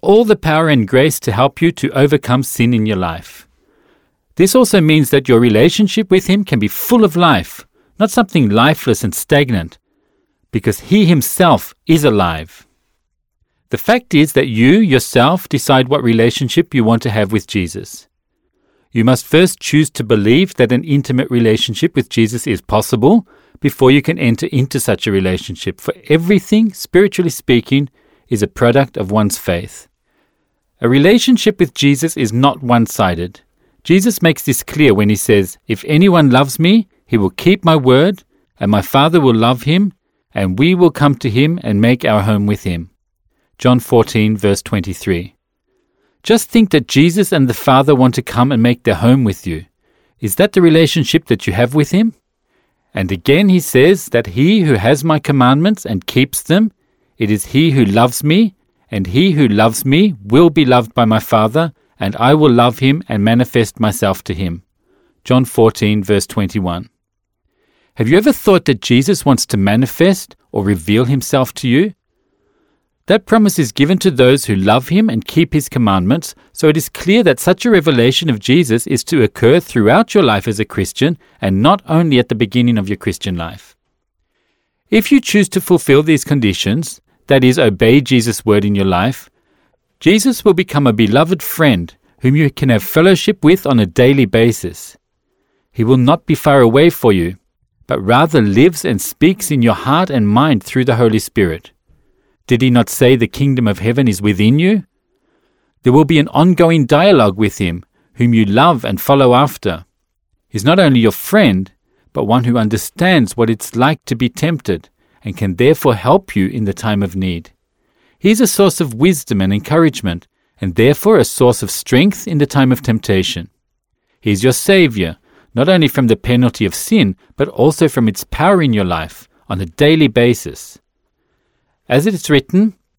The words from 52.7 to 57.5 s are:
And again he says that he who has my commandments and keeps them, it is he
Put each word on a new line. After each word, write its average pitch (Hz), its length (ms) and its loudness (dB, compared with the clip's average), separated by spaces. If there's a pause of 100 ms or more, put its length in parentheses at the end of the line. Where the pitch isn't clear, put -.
And 95 180 -4
again 143 380 2
he 180 100 4
says 156 480 2
that 117 200 -2
he 156 340 0
who 147 140 2
has 123 280 0
my 156 140 0
commandments 143 680 0
and 98 180 -6
keeps - 380 -2
them, 208 280 0 (460)
it 104 140 -2
is 104 160 -4
he 143 240 0